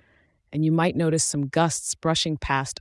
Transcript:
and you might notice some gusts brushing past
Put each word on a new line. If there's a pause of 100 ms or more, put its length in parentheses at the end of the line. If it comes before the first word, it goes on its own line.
(540)
and
you
might
notice
some
gusts
brushing
past